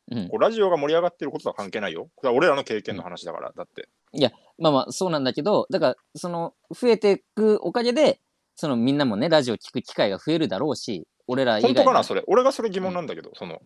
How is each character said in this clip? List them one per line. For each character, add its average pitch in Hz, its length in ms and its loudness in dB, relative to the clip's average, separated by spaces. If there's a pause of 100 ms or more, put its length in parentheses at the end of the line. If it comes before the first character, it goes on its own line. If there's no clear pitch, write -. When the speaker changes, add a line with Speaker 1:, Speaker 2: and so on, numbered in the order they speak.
Speaker 1:
う 117 100 -6
ん。 90 80 -6
Speaker 2:
こ 107 100 -4
う - 20 -8
ラ 160 100 4
ジ 226 140 0
オ 190 80 2
が 170 60 2
盛 143 160 -2
り - 20 4
上 170 80 2
が 175 60 0
っ 170 60 -8
て 160 100 -8
る 139 60 -6
こ 160 60 -8
と - 60 -12
と - 60 -4
は 90 40 -4
関 101 160 -10
係 113 100 -6
な 101 100 -4
い 80 40 -6
よ。 98 220 -10
こ - 80 -10
れ 131 60 0
は 120 60 2
俺 160 120 4
ら 143 80 4
の 135 80 -2
経 107 180 -4
験 107 160 -8
の 90 60 -10
話 87 200 -14
だ 85 100 -10
か 82 60 -12
ら、 - 100 -10
Speaker 1:
う - 20 -10
ん。 - 40 -20
Speaker 2:
だ - 100 -12
っ - 20 -16
て。 - 200 -18 (260)
Speaker 1:
い 147 80 -6
や、 131 100 4 (260)
ま 160 120 2
あ - 20 6
ま 131 160 2
あ、 - 40 -10
そ 185 180 -2
う - 20 -
な 151 80 0
ん 135 40 -2
だ 127 100 0
け 147 100 -4
ど、 175 260 2
だ 170 100 -4
か 151 100 2
ら、 127 60 -2 (200)
そ 165 140 -12
の、 170 260 -8 (180)
増 247 140 -2
え 226 100 4
て 196 260 2 (120)
く 214 260 4
お 170 100 -4
か - 120 -2
げ 240 100 0
で、 285 260 4 (360)
そ - 120 -6
の、 131 100 0
み 123 160 2
ん 143 40 0
な 147 80 2
も 110 100 0
ね、 131 140 -2
ラ 156 140 4
ジ 123 80 -2
オ 101 60 -2
聞 - 140 -20
く 123 120 -6
機 - 100 -18
会 123 160 2
が 95 80 -2
増 - 140 -4
え 165 80 0
る 156 80 0
だ 92 100 -6
ろ 143 120 -2
う 123 60 -4
し、 98 320 -8 (200)
俺 135 180 0
ら 113 140 2
以 - 20 -2
外 247 120 4
の - 20 -2
Speaker 2:
本 - 80 6
当 - 80 6
か - 80 4
な、 104 40 4
そ - 120 -6
れ。 95 100 0
俺 233 180 4
が 269 80 4
そ 247 120 -6
れ 220 80 -4
疑 185 80 -6
問 185 160 -4
な 175 80 -6
ん - 20 -10
だ 104 80 -10
け 82 80 -12
ど、 - 80 -20
Speaker 1:
う - 40 -20
ん。 - 20 -20
Speaker 2:
そ 101 100 -14
の、 - 200 -12